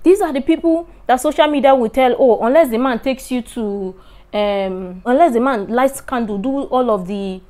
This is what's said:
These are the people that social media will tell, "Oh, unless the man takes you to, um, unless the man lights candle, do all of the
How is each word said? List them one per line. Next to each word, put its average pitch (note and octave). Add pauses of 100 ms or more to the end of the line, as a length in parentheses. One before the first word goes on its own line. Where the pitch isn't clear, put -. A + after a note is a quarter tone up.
These G4
are D#4+
the C4+
people D#4+ (160)
that B3+
social D4+
media C#4
will A#3+
tell, B3+
"Oh, A#3+
unless C#4
the A3
man B3+
takes -
you B3
to, G3+ (380)
um, F#3+
unless C#4
the A#3
man A#3+
lights C4
candle, G#3+
do C4+
all B3
of G3
the F#3+